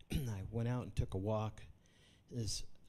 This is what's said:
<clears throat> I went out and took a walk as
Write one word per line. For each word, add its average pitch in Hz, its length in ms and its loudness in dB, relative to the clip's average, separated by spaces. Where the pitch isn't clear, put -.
<clears throat> 139 180 2
I 98 220 -2
went 113 180 2
out 123 140 2
and 101 140 -8
took - 180 2
a 95 40 2
walk 107 440 2
as 107 280 0